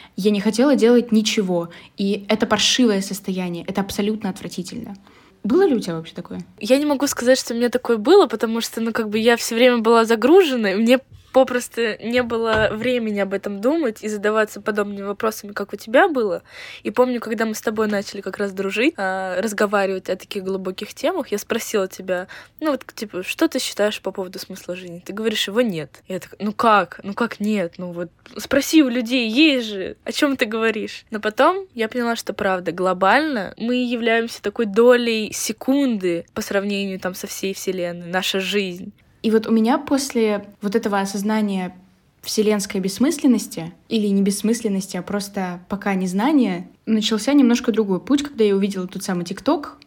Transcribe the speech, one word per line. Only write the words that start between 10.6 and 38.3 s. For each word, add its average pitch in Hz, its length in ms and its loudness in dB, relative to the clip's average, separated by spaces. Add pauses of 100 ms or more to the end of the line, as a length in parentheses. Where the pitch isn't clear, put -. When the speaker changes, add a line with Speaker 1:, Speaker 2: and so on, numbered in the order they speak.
Speaker 2:
и - 20 0
мне 233 240 4 (320)
Попросту 254 500 2 (220)
не 247 200 0
было 226 480 2
времени 220 480 -2
об 196 140 -2
этом 196 280 -6
думать 262 420 0
и 214 60 -4
задаваться 214 520 -2
подобными 202 420 -4
вопросами, 202 500 -6
как 202 200 -8
у 202 40 -10
тебя 294 320 4
было. 214 340 -2 (400)
И 220 80 -6
помню, 247 300 0
когда 226 240 -2
мы 214 100 -4
с - 60 -10
тобой 220 260 -2
начали 202 340 -4
как 190 160 -10
раз 202 140 -4
дружить, 196 460 -2
а, 190 440 -4
разговаривать 202 680 -2
о 190 80 -2
таких - 260 -10
глубоких 190 500 -6
темах, 320 360 -4
я 202 80 -4
спросила 214 500 -4
тебя, 185 400 -8 (320)
ну 311 120 0
вот, - 220 -4
типа, 185 300 -8
«Что - 240 -2
ты 269 120 -2
считаешь - 420 -2
по 190 100 -6
поводу 190 280 -10
смысла 185 360 -12
жизни?» 180 300 -16
Ты 190 80 -12
говоришь, 214 340 -2
«Его 208 140 0
нет». 170 460 -4
Я 180 120 -6
такая, - 200 -20
«Ну 208 120 -4
как? 208 520 2
Ну 196 100 -8
как - 260 -4
нет? 208 380 -2
Ну 180 160 -10
вот 170 160 -8 (280)
спроси 285 460 4
у 254 60 2
людей, 240 400 0
есть 254 380 2
же. 196 360 -8
О - 80 -8
чем 277 240 0
ты 254 100 -2
говоришь?» 220 640 -4
Но 214 100 -6
потом 330 520 2
я 220 140 -2
поняла, 233 280 -2
что - 180 -8
правда, 185 400 -2
глобально 190 840 2
мы 240 180 -2
являемся 233 640 0
такой 214 240 -2
долей 233 680 4
секунды 214 1000 -2
по 220 80 -6
сравнению 196 580 -4
там 185 140 -6
со 202 140 -12
всей 196 260 -6
Вселенной, 175 540 -6
наша 185 340 -2